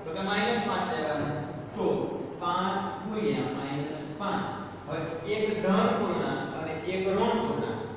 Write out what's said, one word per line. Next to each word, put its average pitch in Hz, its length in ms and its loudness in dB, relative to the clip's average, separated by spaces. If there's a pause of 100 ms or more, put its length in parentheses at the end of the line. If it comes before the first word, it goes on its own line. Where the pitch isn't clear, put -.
તો 160 120 -8
કે 196 140 -2
માઇનસ 202 400 2
પાંચ 180 260 0
લેવાના. 151 400 0 (400)
તો 214 100 0 (560)
પાંચ 185 400 0 (240)
ગુણ્યા - 540 0
માઇનસ 147 420 -4 (180)
પાંચ. - 260 0 (420)
હવે 151 120 -2 (360)
એક 220 100 2 (180)
ધન 190 260 6 (100)
પૂર્ણાંક - 600 0
અને 160 140 -4 (200)
એક 190 100 0 (120)
ઋણ 220 280 4
પૂર્ણાંક. - 380 0 (160)